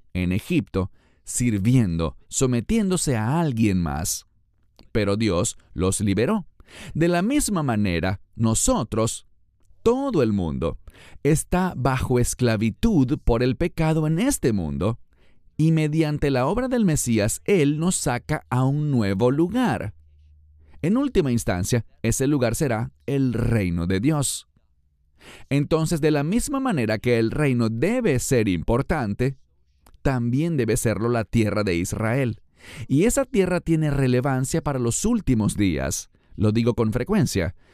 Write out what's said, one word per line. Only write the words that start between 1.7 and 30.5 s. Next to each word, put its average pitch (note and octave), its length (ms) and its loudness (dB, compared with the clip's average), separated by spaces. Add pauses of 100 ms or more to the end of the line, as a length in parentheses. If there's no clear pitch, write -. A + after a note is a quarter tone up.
sometiéndose D#3+ 880 0
a A2+ 240 -2
alguien A2+ 420 0
más. D2 440 -6 (640)
Pero G2+ 240 0
Dios F#2 420 0 (160)
los F#2 280 0
liberó. A#2 460 0 (460)
De D#3+ 140 0
la F3 140 2
misma G#3+ 420 0
manera, G2 560 0 (160)
nosotros, A2+ 920 0 (560)
todo B3 380 2
el A2 120 2
mundo, D#2+ 460 -2 (440)
está F3 540 0
bajo B2+ 420 0
esclavitud A#2+ 1040 2
por A#2 180 2
el B2+ 140 2
pecado D#3+ 500 0
en D#3+ 140 0
este A3+ 340 0
mundo, F2 460 -2 (560)
y D#3 160 2
mediante D3+ 600 0
la B2+ 160 0
obra A#3+ 200 -2
del B3 160 0
Mesías, A#2+ 640 0
Él D3+ 340 2
nos F3+ 160 0
saca C3 540 -4
a B2+ 140 2
un D3 260 0
nuevo A2+ 400 2
lugar. E3 640 0 (880)
En G3+ 160 0
última A3+ 340 0
instancia, A2 540 0 (160)
ese A#2 240 0
lugar A#2+ 300 0
será B2 360 -2 (140)
el C3+ 280 0
reino G2 520 0
de F#2+ 140 0
Dios. C#3+ 480 -2 (1040)
Entonces, D#3 520 0
de D#3 80 4
la D3 140 2
misma B3 360 -2
manera C3 380 0
que A#2+ 220 2
el A2+ 100 2
reino B2 400 0
debe D#3+ 500 0
ser A2+ 300 0
importante, A#2+ 880 -2 (640)
también C3+ 560 0